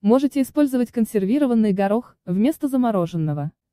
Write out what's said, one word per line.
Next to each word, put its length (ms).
Можете 400
использовать 500
консервированный 800
горох 520
вместо 440
замороженного. 800